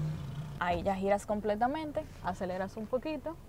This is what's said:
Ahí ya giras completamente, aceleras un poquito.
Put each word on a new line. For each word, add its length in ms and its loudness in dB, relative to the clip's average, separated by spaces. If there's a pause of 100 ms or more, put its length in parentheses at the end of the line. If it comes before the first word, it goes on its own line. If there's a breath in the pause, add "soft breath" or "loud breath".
(600)
Ahí 240 2
ya 120 4
giras 300 4
completamente, 800 2 (200)
aceleras 540 -2
un 100 -6
poquito. 480 0 (140)